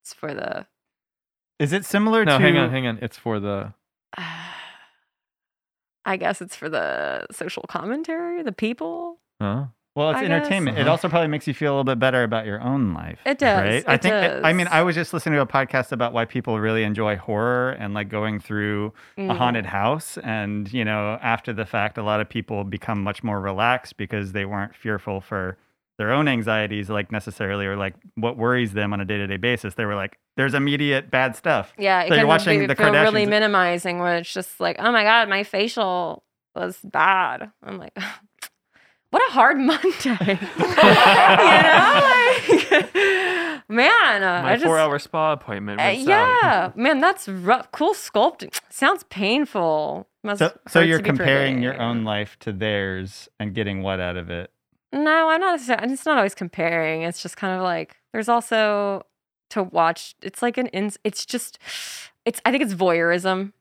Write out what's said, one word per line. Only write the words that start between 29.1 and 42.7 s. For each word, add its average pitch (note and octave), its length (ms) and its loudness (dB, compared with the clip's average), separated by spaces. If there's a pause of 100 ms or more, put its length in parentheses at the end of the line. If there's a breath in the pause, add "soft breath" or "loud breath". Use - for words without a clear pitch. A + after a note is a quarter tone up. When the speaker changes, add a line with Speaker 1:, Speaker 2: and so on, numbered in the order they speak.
Speaker 2:
basis. A2+ 380 -4
They A2+ 100 -4
were G#2 80 -4
like, G2+ 240 -8 (200)
"There's C3+ 180 0
immediate C#3+ 560 -2
bad C3 240 2
stuff." C3 420 -2
Speaker 1:
Yeah, F#3+ 240 2
it E3 60 -2
Speaker 2:
So E3 80 4
you're D3+ 80 6
Speaker 1:
can D3 60 4
Speaker 2:
watching D#3+ 320 4
Speaker 1:
be, - 40 2
Speaker 2:
the C#3 100 0
Speaker 1:
feel - 160 4
really G#3 340 4
Speaker 2:
Kardashians. G#3 40 0
Speaker 1:
minimizing F3+ 720 2
where F3 180 0
it's E3+ 160 -8
just - 260 -10
like, F3 200 -2
"Oh A3+ 120 2
my A3 120 4
God, A3 260 4
my G3 140 0
facial F#3+ 800 -2 (320)
was F#3 280 -6
bad." F3+ 680 0 (100)
I'm G3 160 -14
like, - 180 -18
<laughs> - 1160 -18
"What G#4+ 180 2
a - 40 -8
hard C4+ 260 6
<laughs> C4 100 2
Monday." A#3+ 720 0
<laughs> - 140 -10
You - 1080 8
know? G4 380 6 (680)